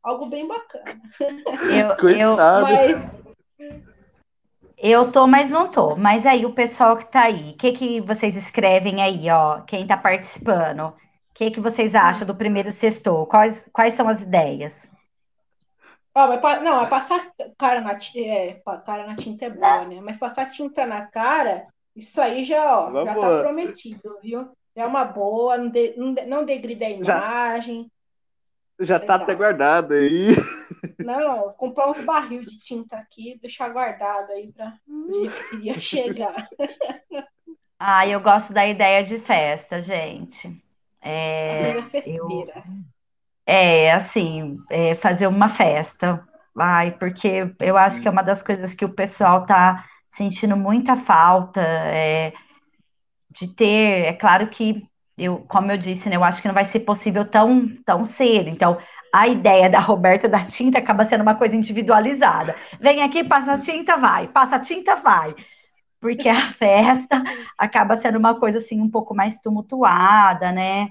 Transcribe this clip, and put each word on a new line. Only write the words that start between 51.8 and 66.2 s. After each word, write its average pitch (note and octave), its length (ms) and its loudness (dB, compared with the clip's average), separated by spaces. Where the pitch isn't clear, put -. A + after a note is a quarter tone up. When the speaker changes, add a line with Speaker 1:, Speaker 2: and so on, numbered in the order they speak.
Speaker 2:
de F3+ 240 -12
ter, G#3 500 2
é E3 80 -2
claro G3 360 4
que G#3+ 340 -4
eu, F3+ 300 -4
como G3 240 0
eu G3+ 60 -2
disse, F#3 320 -8
né, F3+ 60 -2
eu F3 80 2
acho F3+ 180 0
que G#3+ 60 -6
não F#3+ 80 -4
vai G3 100 2
ser A3 160 -4
possível G#3 440 -2
tão, A3+ 420 4
tão F#3+ 180 0
cedo. A3 460 0
Então, F3 280 0
a G#3 140 6
ideia F#3+ 420 6
da F#3+ 100 6
Roberta F#3+ 480 2
da G3 180 0
Tinta B3+ 340 -2
acaba A3 260 0
sendo A3 160 0
uma G#3+ 140 4
coisa A3 200 0
individualizada. G#3+ 1000 0
Vem C#4+ 240 2
aqui, C#4+ 200 -2
passa C#4 300 2
a C#4+ 60 0
tinta, E4 380 -2
vai. F#3+ 320 2
Passa C4 260 2
a B3+ 40 0
tinta, F4+ 360 -2
vai. E3 400 2
Porque A#3 300 -4